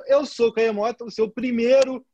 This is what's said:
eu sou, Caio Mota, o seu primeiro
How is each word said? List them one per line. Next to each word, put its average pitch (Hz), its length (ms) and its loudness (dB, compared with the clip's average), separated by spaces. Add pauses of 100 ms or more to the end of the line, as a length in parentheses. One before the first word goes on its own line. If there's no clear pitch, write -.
eu 277 180 2
sou, 233 280 0
Caio 226 200 0
Mota, 226 300 -4
o 226 80 -14
seu 220 180 -2
primeiro 254 840 0